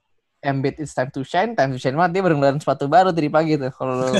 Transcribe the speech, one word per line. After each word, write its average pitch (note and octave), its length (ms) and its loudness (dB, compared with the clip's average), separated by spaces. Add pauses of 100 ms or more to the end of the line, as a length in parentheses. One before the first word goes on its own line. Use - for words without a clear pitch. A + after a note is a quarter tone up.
(380)
Embiid C3+ 400 -4
it's D3 160 -10
time C3+ 160 -4
to C3+ 160 -8
shine, A3 320 -2
time C3+ 160 0
to B2 60 -8
shine C3+ 180 -2
banget, E3+ 160 0
dia G3 80 -2
baru E3+ 160 2
ngeluarin C#3 240 2
sepatu C#3+ 240 -2
baru F3+ 240 6
tadi E3 160 -2
pagi D#3 320 2
tuh, C3+ 160 -6
kalau C3 240 -4
lu, B2+ 80 -2 (120)